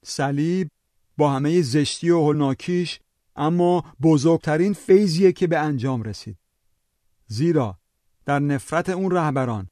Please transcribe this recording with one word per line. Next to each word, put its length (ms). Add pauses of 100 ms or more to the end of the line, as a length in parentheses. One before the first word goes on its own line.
صلیب 640 (460)
با 160
همه 300
زشتی 480
و 80
هولناکیش 800 (360)
اما 480 (180)
بزرگترین 720
فیضیه 600
که 140
به 120
انجام 440
رسید، 360 (880)
زیرا 520 (460)
در 140
نفرت 500
اون 220
رهبران 600